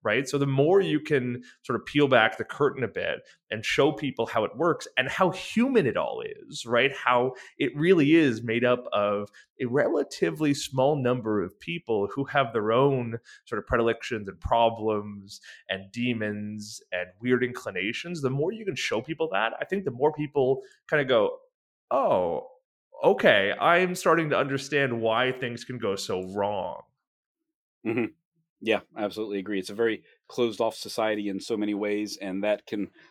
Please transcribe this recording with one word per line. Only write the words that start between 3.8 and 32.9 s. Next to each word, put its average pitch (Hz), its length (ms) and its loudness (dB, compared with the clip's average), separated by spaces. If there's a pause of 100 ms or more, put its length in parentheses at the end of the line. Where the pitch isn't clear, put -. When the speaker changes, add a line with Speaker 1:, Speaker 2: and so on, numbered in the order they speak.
Speaker 1:
people 135 340 -4
how 110 200 0
it - 100 -8
works 156 320 -2 (100)
and 127 100 0
how 185 220 2
human 233 560 0
it 110 120 0
all 62 240 -2
is, - 440 -12
right? 120 260 4
How 127 420 2 (260)
it 143 160 -2
really 160 400 6
is 127 280 4
made 117 200 0
up 123 300 2
of 104 360 0 (320)
a 131 40 0
relatively 156 880 0
small 139 420 0
number 117 480 0
of - 160 -8
people 113 480 -2
who 139 180 -6
have 135 280 0
their 110 180 0
own 123 480 2 (260)
sort 110 140 -4
of - 80 -10
predilections 113 600 0
and 98 120 -14
problems 107 1040 0 (260)
and 98 240 -8
demons 107 920 -4 (100)
and 90 180 -6 (100)
weird 123 240 2
inclinations. 120 800 -6
The 131 80 0
more 143 220 0
you 226 140 -12
can 165 100 -4
show 113 260 -2
people 160 320 -4
that, 110 260 0
I - 60 -6
think 196 180 -4
the 135 80 -4
more 139 220 0
people 135 480 0 (280)
kinda 147 140 2
go, 117 360 2 (520)
"Oh, 101 560 2 (560)
okay, 139 560 6
I'm 175 360 4
starting 165 340 2
to 139 80 2
understand 139 640 0
why 117 320 2
things 120 320 -8
can 123 120 -10
go 104 200 -2
so 92 260 -4 (100)
wrong." 101 500 -4 (1040)
Speaker 2:
Mm-hmm. 113 200 0 (560)
Yeah, 104 200 0 (140)
I 110 80 -4
absolutely 101 360 -4
agree. 98 200 -4
It's 92 100 -8
a 101 60 -12
very 110 280 0 (240)
closed 117 340 -2
off 113 140 0
society 107 520 -2
in 98 120 -4
so 113 180 -4
many 104 160 -2
ways, 104 440 -4
and 98 260 -6
that 104 220 -2
can 104 260 -6 (200)